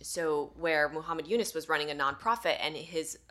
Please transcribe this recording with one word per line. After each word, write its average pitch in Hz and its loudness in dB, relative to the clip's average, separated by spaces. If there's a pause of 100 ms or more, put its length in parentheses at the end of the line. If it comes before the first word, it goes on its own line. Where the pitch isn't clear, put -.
so 156 0
where 156 4
Muhammad 156 -4
Yunus 220 0
was 160 -4
running 151 2
a 143 -2
nonprofit 147 2
and 151 -2
his 160 -4 (120)